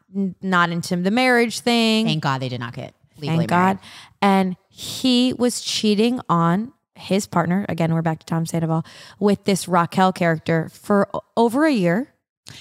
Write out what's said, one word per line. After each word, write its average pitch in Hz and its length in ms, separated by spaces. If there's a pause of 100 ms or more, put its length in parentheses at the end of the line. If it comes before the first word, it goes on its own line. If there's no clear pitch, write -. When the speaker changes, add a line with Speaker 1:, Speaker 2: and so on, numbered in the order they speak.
(140)
Speaker 1:
n-, 196 280
not 175 280
into 170 260
the 180 140
marriage 240 500
thing. 226 460
Speaker 2:
Thank 156 160
God 135 180
they 131 80
did 120 120
not 117 140
get 127 200 (240)
legally 156 220
Speaker 1:
Thank 165 100
God. 175 160
Speaker 2:
married. 190 120 (440)
Speaker 1:
And 190 340 (120)
he 254 720
was 240 220
cheating 220 680
on 170 440 (220)
his - 320
partner, 175 420
again, 165 240
we're 165 100
back 160 180
to - 60
Tom 165 200
Sandoval, 160 380 (340)
with 202 260
this 196 240
Raquel 185 460
character 165 580
for - 400
o-, - 80 (160)
over 233 300
a 320 60
year. 202 400 (480)